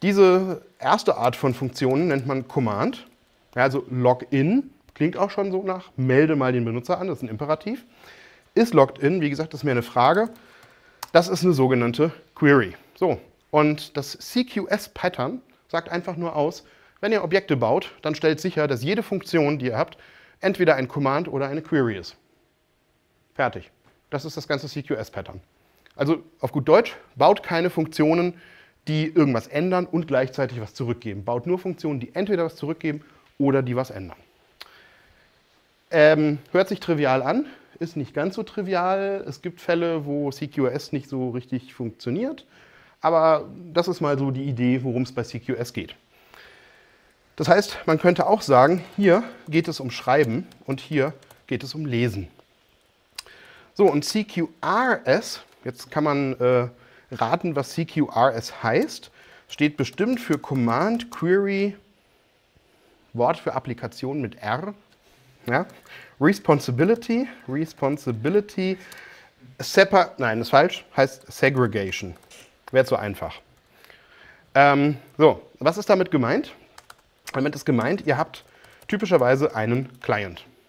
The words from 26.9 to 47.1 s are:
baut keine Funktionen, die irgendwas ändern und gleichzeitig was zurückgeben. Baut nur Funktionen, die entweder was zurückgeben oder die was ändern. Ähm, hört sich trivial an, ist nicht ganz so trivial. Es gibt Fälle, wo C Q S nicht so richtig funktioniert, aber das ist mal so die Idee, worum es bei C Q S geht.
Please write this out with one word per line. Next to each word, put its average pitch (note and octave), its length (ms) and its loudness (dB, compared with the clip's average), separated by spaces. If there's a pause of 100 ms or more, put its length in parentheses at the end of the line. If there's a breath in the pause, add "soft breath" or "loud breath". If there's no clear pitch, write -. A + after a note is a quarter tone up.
baut E3 280 4
keine F3 260 -2
Funktionen, E3+ 680 0 (480 loud breath)
die D#3 200 0
irgendwas D3 400 2
ändern F3+ 380 -2
und E3 220 -4
gleichzeitig B2+ 520 -2
was G#2+ 140 -10
zurückgeben. A2 500 -6
Baut A#2+ 220 -4
nur F3+ 140 -2
Funktionen, E3+ 400 -6
die - 160 -12
entweder F#3+ 300 -2
was E3 100 -8
zurückgeben D3+ 480 -6 (340 soft breath)
oder C#3 240 2
die B2 140 -4
was B2+ 160 -4
ändern. F#2 260 -14 (1700 soft breath)
Ähm, D3+ 480 6 (120)
hört F#3+ 160 2
sich G#3 120 -4
trivial C#3 420 0
an, G3 240 -2 (340 loud breath)
ist E3 160 -8
nicht C#3+ 180 -8
ganz F3 220 -4
so A3 80 -6
trivial. G3 840 -4
Es - 140 -14
gibt F3 200 -12
Fälle, E3+ 440 -2
wo C#3+ 260 -2
C C#3+ 160 -8
Q C3 200 0
S C3+ 260 -6
nicht C3+ 160 -8
so B2+ 200 -4
richtig B2 440 -8
funktioniert, C3+ 720 -6 (560 soft breath)
aber D#3+ 480 4 (240)
das E3+ 140 2
ist F#3 140 -4
mal C#3+ 160 2
so C#3 140 -2
die C3 120 -6
Idee, B2 400 0
worum B2+ 200 -2
es B2 80 -8
bei A#2+ 120 -6
C A#2 160 -10
Q C3 140 -6
S A#2 200 -6
geht. - 220 -10 (1400 soft breath)